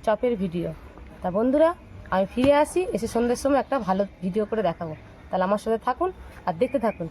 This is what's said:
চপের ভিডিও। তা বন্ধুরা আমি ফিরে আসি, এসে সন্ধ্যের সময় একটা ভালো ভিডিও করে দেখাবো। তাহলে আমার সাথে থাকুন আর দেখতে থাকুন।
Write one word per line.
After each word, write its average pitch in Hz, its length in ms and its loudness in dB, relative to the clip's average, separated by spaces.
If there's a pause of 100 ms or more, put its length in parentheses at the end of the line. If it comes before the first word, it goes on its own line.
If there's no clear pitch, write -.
চপের 233 280 0 (100)
ভিডিও। 170 260 -4 (520)
তা 185 80 -4 (100)
বন্ধুরা 269 300 4 (460)
আমি 190 180 2
ফিরে 262 200 4 (100)
আসি, 302 180 0 (160)
এসে 226 180 -2
সন্ধ্যের 240 280 0
সময় 277 220 4
একটা 277 120 -2 (100)
ভালো 190 160 0 (200)
ভিডিও 190 280 0
করে 220 180 -2
দেখাবো। 165 260 -4 (340)
তাহলে 185 200 2
আমার 208 160 2
সাথে 220 220 0
থাকুন 339 240 0 (360)
আর 180 160 -2
দেখতে 262 240 0
থাকুন। 180 240 -2